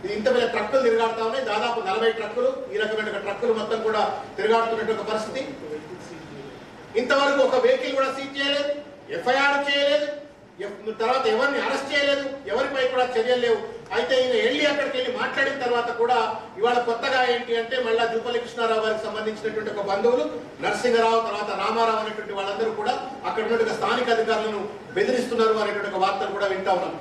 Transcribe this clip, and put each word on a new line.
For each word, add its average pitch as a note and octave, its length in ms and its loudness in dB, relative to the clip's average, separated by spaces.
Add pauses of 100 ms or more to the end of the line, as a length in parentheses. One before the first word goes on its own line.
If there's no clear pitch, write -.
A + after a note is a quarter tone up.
ఇది G3 140 -4
ఇంత G#3 180 2
పెద్ద A#3 180 4
ట్రక్కులు A3+ 320 2
తిరగాడుతా A3+ 420 2
ఉన్నాయి, C4 220 -2
దాదాపు A3+ 300 0 (100)
నలభై A3+ 280 2
ట్రక్కులు, A3+ 320 0 (240)
ఈ G#3 60 -2
రకమైన G#3+ 320 -2
ఒక G3+ 140 -4
ట్రక్కులు A3+ 340 0
మొత్తం A3 260 -2
కూడా G#3+ 160 0 (360)
తిరగాడుతున్నట్టు A3 580 2
ఒక G3+ 140 -6
పరిస్థితి. G#3+ 320 -4 (1600)
ఇంతవరకు C#4 440 2
ఒక B3 200 4
వెహికల్ C4+ 340 4
కూడా C4 180 2
సీజ్ C#4 200 -8
చేయలేదు, C#4+ 340 0 (460)
ఎఫ్ఐఆర్ C#4+ 500 2
చేయలేదు, C#4+ 400 2 (580)
ఎఫ్-, G#3 160 -10 (200)
తర్వాత B3 220 2 (120)
ఎవరిని C4+ 320 2
అరెస్ట్ C4+ 260 -2
చేయలేదు, C#4 320 2 (280)
ఎవరిపై C4+ 380 0
కూడా B3+ 140 2 (100)
చర్యలు B3 300 2
లేవు. A3+ 160 2 (360)
అయితే B3 160 0 (100)
ఈయన B3 120 2 (100)
వెళ్ళి C#4+ 260 2
అక్కడికి C#4 260 -2
వెళ్ళి B3 240 -2
మాట్లాడిన C4+ 420 0
తర్వాత A#3+ 260 0 (120)
కూడా A#3 180 4 (400)
ఇవాళ A#3+ 180 4 (120)
కొత్తగా B3+ 320 0 (140)
ఏంటి A3+ 260 -2
అంటే B3+ 160 -2 (100)
మళ్ళా A3+ 240 2
జూపల్లి A#3 320 -2
కృష్ణారావు A3 420 0
గారికి G#3+ 220 0
సంబంధించినటువంటి G#3+ 680 -4
ఒక G3+ 160 -2
బంధువులు A#3 340 4 (400)
నరసింహరావు, A3+ 640 4
తర్వాత G#3+ 200 -4 (140)
రామారావు A3+ 400 2
అనేటువంటి G#3 380 -6
వాళ్ళందరూ G#3+ 400 -2
కూడా B3 120 0 (360)
అక్కడ A3 160 -2
ఉన్నటువంటి A3 340 0
స్థానిక A#3+ 380 0
అధికారులను G#3+ 440 0 (380)
బెదిరిస్తున్నారు A3+ 640 2
అనేటువంటి - 300 -2
ఒక G#3 120 2
వార్తలు - 320 0
కూడా G3 160 0
వింటా F#3+ 260 0
ఉన్నాం. - 220 -4